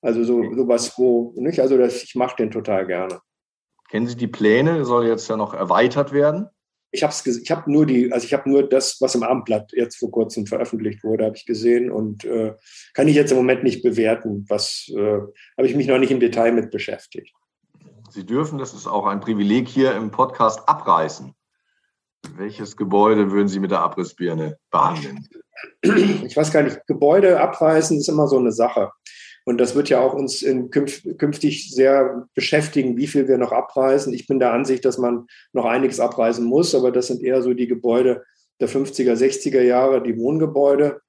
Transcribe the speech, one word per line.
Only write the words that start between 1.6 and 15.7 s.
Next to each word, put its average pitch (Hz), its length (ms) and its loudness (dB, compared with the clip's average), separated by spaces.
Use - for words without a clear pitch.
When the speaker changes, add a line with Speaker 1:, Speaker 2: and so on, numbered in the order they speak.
Speaker 1:
Also 131 160 4
das, 123 260 2
ich - 120 -16
mag 127 200 -2
den 110 160 -2
total 101 340 -2
gerne. 92 340 -6
Speaker 2:
Kennen 113 180 -4
Sie 120 100 -10
die 120 100 -6
Pläne? 135 560 2
Soll 120 240 0
jetzt 113 220 -2
ja 110 80 -2
noch 104 160 -6
erweitert 120 580 0
werden? 151 360 0
Speaker 1:
Ich 139 120 -4
hab's 147 200 -4
ges-, 120 180 -4
ich - 80 -14
hab - 180 -4
nur 151 180 4
die, 123 260 2
also 120 140 -2
ich - 80 -4
hab 135 120 -2
nur 139 220 4
das, 131 320 0
was 131 160 0
im 117 80 0
Abendblatt 113 480 -2
jetzt 117 240 -2
vor - 160 -8
kurzem 113 340 -2
veröffentlicht 107 600 -6
wurde, 110 200 0
hab 110 120 -4
ich - 80 -20
gesehen 120 440 0
und, 107 360 -6
äh, 110 280 -4
kann 143 140 2
ich 151 80 6
jetzt 147 160 4
im 131 60 4
Moment 127 260 2
nicht 120 180 0
bewerten. 110 680 0
Was, - 440 -6
äh, 104 260 0
hab 131 80 2
ich 123 80 0